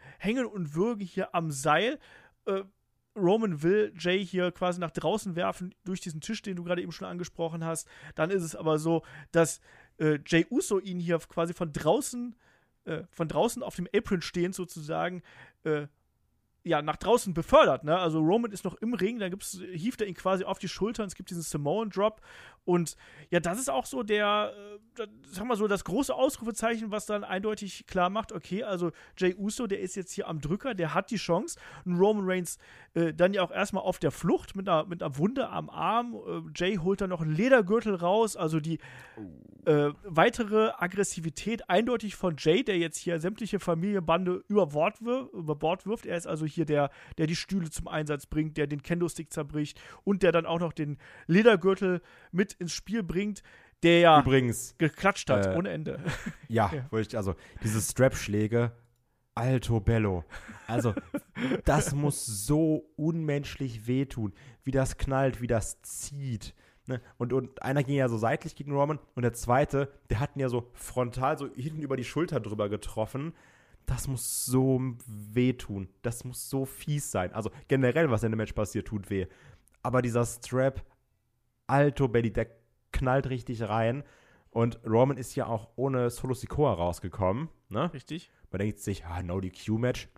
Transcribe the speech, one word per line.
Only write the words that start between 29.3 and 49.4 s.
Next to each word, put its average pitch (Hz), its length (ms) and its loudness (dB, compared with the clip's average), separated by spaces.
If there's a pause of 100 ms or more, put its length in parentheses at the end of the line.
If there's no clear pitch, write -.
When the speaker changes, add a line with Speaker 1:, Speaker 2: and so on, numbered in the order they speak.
Speaker 1:
Uso, 214 300 -4
der 196 140 -4
ist - 160 -8
jetzt 185 160 -8
hier - 160 -6
am 160 120 -6
Drücker, 196 340 -4
der 165 200 -2
hat 190 160 -2
die 226 60 -2
Chance. 190 420 -2 (260)
Ein 175 120 0
Roman 202 300 4
Reigns, 185 320 -2 (360)
äh, 165 180 2
dann 175 220 4
ja 196 80 2
auch 175 80 0
erstmal 190 320 -2
auf 185 160 -2
der 151 140 2
Flucht - 440 0
mit 196 120 -8
einer, 160 180 4
mit 170 160 -8
einer 143 160 -4
Wunde 240 320 0
am 156 180 -6
Arm. 220 460 0
Äh, 170 260 -8 (140)
Jey 185 220 0
holt 185 260 0
dann 185 80 -2
noch 175 100 -2
einen 156 140 0
Ledergürtel 220 600 4
raus, 196 420 2
also 160 240 0
die, 156 180 -2 (380)
Speaker 2:
Oh. 95 540 -4
Speaker 1:
äh, 147 220 4 (120)
weitere 214 720 2
Aggressivität 185 920 -4
eindeutig 220 460 2
von 175 220 0
Jey, 180 260 4
der 196 140 0
jetzt 165 200 -2
hier 170 220 -2
sämtliche 202 400 -4
Familienbande 180 880 0
über 202 200 6
Bord 151 320 0
wir-, 247 320 -4
über 160 220 -4
Bord 165 320 -2
wirft. 226 200 -4
Er 175 100 -2
ist 165 100 -6
also 156 200 -2
hier 156 180 -2
der, 143 260 2 (280)
der 160 80 2
die 165 100 0
Stühle 175 340 -2
zum - 180 -8
Einsatz 151 380 -4
bringt, 151 300 -4
der 151 100 0
den 143 160 -4
Kendo-Stick 170 500 -4
zerbricht 151 480 -6 (220)